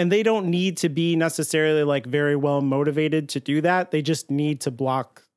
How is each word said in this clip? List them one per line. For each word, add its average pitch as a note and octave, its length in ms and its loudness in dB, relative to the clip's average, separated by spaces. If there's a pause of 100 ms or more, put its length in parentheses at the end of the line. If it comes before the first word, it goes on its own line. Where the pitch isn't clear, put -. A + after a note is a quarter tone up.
And F3 80 2
they G#3+ 140 4
don't G#3+ 260 0
need F3+ 280 0
to E3+ 100 0
be E3 260 0
necessarily, D#3 680 0
like, C#3 220 0
very D3 280 0
well C#3+ 260 0
motivated C#3+ 680 0
to - 100 -6
do C#3+ 200 -2
that. F3+ 320 0
They D#3 100 0
just C#3+ 300 -4
need D3 300 -2
to C#3+ 100 -4
block C3 500 -4 (140)